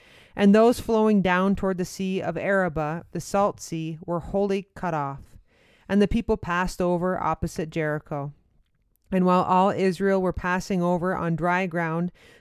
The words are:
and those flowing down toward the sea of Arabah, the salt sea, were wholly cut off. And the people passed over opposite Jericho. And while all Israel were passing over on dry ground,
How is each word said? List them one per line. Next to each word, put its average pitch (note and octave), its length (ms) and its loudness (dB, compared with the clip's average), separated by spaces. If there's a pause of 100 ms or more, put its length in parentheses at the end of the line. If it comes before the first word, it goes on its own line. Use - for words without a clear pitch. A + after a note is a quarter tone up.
(340)
and G3+ 220 6
those A3+ 240 6
flowing A3 420 2
down F#3 340 2
toward F#3+ 220 -2
the F3+ 60 -2
sea F#3+ 380 -6
of E3 160 -4
Arabah, E3 720 -2
the E3+ 80 -6
salt G3 400 0
sea, D#3+ 460 -8
were E3+ 160 -4
wholly G3 540 -2
cut F3 180 -6
off. C#3 440 -8 (520)
And G3+ 120 4
the G3 60 4
people A3 300 0
passed F3+ 440 -4
over F3+ 400 0
opposite D#3+ 480 -4
Jericho. D3+ 600 -6 (800)
And F#3 140 2
while F3+ 180 4
all F#3 280 4
Israel F#3+ 500 2
were F3+ 100 0
passing F3+ 500 -2
over F3+ 320 0
on E3+ 220 -2
dry F3 320 0
ground, E3+ 460 -2 (280)